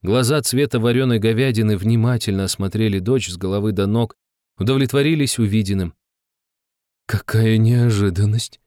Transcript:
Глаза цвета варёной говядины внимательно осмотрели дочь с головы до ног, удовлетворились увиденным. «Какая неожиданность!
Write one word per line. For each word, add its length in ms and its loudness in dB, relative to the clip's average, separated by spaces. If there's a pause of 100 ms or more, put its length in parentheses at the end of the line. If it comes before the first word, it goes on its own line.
Глаза 400 0
цвета 380 -2
варёной 400 2
говядины 560 0
внимательно 680 0
осмотрели 540 -2
дочь 300 -2
с 80 -12
головы 340 -2
до 160 0
ног, 280 -2 (420)
удовлетворились 840 0
увиденным. 540 0 (1120)
«Какая 520 0
неожиданность! 1080 0